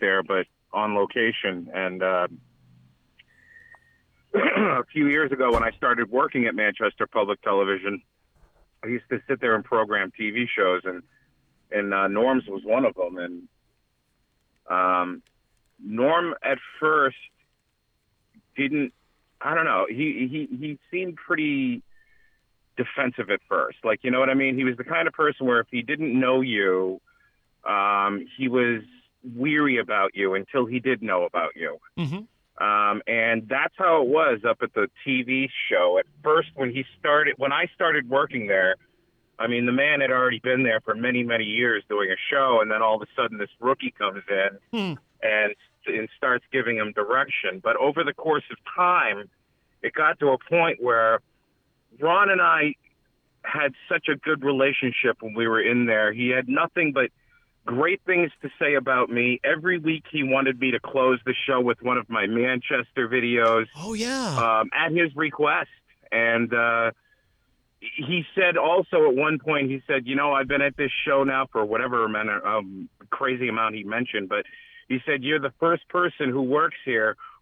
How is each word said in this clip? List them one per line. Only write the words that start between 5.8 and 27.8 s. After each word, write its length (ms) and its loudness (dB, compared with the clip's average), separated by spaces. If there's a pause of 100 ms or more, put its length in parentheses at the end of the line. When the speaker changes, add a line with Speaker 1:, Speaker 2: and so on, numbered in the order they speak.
Speaker 1:
working 360 0
at 80 -2
Manchester 520 0
Public 360 -2
Television, 580 0 (840)
I 40 -6
used 220 -6
to 180 -2
sit 120 -2
there 160 2
and 80 -4
program 520 0
T 140 -4
V 160 -2 (100)
shows, 280 2
and, 180 -8 (720)
and, 200 -2
uh, 140 2
Norm's 400 2
was 180 -10
one 200 2
of 100 2
them. 240 -4
And, 300 -10 (1200)
um, 520 0 (640)
Norm 580 0
at 160 -2 (220)
first 360 2 (1400)
didn't, 360 -2 (480)
I 140 -4
don't 100 0
know, 240 2
he, 420 -4
he, 260 -8
he 220 -10 (120)
seemed 260 -6
pretty 640 -2 (960)
defensive 540 -6
at 180 0
first. 360 -2
Like, 180 0
you 80 -2
know 100 2
what 80 4
I 60 0
mean? 220 0
He 80 -2
was 120 0
the 80 -10
kind 240 -2
of 60 -16
person 320 0
where 140 4
if 100 -8
he 120 -4
didn't 360 -2
know 240 2
you, 580 0 (640)
um, 640 2 (100)